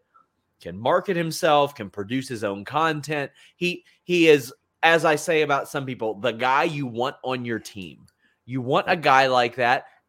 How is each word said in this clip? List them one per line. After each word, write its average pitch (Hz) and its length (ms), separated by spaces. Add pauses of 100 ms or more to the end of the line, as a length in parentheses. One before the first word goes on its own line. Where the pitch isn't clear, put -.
(600)
can 90 180
market 170 380
himself, 151 580
can 101 160
produce 120 380
his 113 160
own 101 200
content. 147 680 (260)
He, 175 280 (200)
he 175 240
is, 143 260 (300)
as 165 200
I 156 120
say 156 260
about 139 260
some 139 160
people, 113 360
the 120 120
guy 127 300
you 147 240
want 120 380
on 127 200
your 117 140
team. 85 480 (380)
You 127 180
want 143 260
a 185 80
guy 135 300
like 123 300
that. 127 300 (220)